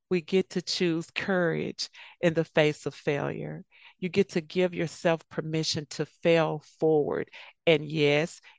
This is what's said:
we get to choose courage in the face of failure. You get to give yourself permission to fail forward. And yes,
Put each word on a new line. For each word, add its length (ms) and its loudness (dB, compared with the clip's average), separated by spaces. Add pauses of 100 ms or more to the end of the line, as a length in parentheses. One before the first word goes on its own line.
we 120 0
get 300 0
to 100 -4
choose 500 -2
courage 760 -2 (320)
in 120 2
the 120 -2
face 400 0
of 80 -6
failure. 720 -6 (320)
You 120 -6
get 200 2
to 120 -2
give 320 -2
yourself 560 -2
permission 640 -4
to 140 -4
fail 580 0 (160)
forward. 520 2 (340)
And 180 4
yes, 560 0 (200)